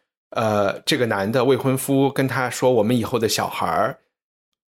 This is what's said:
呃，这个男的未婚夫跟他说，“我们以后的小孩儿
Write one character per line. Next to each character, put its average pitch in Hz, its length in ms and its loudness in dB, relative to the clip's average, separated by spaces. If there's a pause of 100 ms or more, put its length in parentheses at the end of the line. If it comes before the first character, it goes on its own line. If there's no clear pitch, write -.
(300)
呃， 107 500 0
这 - 180 -2
个 123 80 2
男 104 260 -2
的 127 140 2
未 135 100 4
婚 131 200 -2
夫 135 360 0
跟 135 160 -2
他 123 220 -4
说 127 240 0
，“我 110 80 4
们 117 120 2
以 117 80 0
后 117 160 -2
的 113 80 0
小 101 220 -2
孩 - 180 -6
儿 - 320 0 (720)